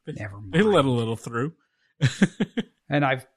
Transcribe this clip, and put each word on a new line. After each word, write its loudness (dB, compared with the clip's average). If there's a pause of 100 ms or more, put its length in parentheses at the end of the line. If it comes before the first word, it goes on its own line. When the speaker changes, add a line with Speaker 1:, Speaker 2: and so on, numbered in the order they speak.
Speaker 1:
Never -12 (160)
Speaker 2:
They 2
let 4
Speaker 1:
mind. 2
Speaker 2:
a 2
little 0
through. -6 (460)
<laughs> 0 (760)
Speaker 1:
And 2
I've -2 (120)